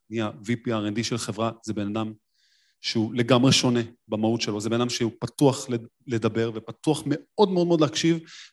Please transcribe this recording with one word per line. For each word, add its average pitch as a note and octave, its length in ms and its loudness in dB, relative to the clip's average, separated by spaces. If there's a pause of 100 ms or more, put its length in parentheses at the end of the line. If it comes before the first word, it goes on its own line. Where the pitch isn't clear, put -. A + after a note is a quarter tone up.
(100)
נהיה A2 200 -4 (140)
וי A#2 120 -2
פי A#2 160 -6
אר G#2+ 160 -2
אנד G#2 60 -4
די A2+ 100 -2
של A#2 140 -4
חברה, A2 320 -4 (140)
זה G#2+ 100 -6
בן G2+ 120 -4
אדם A2 260 -4 (680)
שהוא A2+ 340 -2
לגמרי B2 380 4
שונה B2 280 2 (280)
במהות A2 320 0
שלו, G#2 200 -4
זה A2 100 -4
בן A#2 100 0
אדם B2 80 0
שהוא A#2 300 -2
פתוח - 500 0
לד-, A#2 180 -4 (200)
לדבר A2+ 480 -2
ופתוח B2+ 520 -4
מאוד F#3 440 2
מאוד F3 160 2
מאוד E3+ 140 4
להקשיב, E3 380 2 (340)